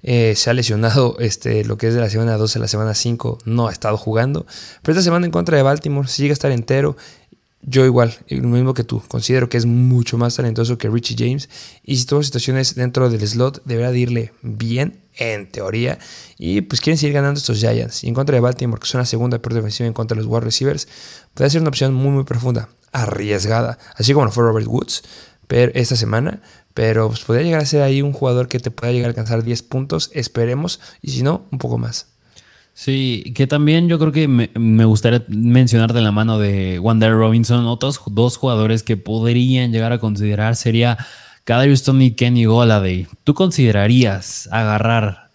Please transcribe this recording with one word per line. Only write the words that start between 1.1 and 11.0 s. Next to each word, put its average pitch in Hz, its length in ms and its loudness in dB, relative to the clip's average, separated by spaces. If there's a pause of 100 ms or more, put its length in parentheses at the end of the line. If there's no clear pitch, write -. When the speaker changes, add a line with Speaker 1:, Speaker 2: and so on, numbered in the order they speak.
Speaker 1:
este, 113 460 -2
lo 107 120 -4
que 113 120 -2
es 117 60 0
de 120 60 0
la 113 80 0
semana 110 280 0
doce 110 220 -2
a 113 40 -4
la 107 60 -4
semana 107 260 -2
cinco, 117 500 -4
no 117 240 -2
ha 95 40 -6
estado 107 240 -4
jugando. 117 500 -2 (360)
Pero 156 100 0
esta 185 100 2
semana 175 240 2
en 165 60 -4
contra 170 240 0
de 139 60 4
Baltimore, 143 460 0
si - 140 -4
llega 143 100 2
a - 20 0
estar 139 180 -2
entero, 135 440 -2 (640)
yo 131 240 2
igual, 120 300 4 (140)
lo 127 200 -2
mismo 123 260 2
que 123 100 -2
tú, 110 240 -6
considero 123 400 0
que - 80 -2
es 117 100 2
mucho 123 520 2
más 120 180 0
talentoso 117 420 -2
que 107 100 -4
Richie 117 300 -2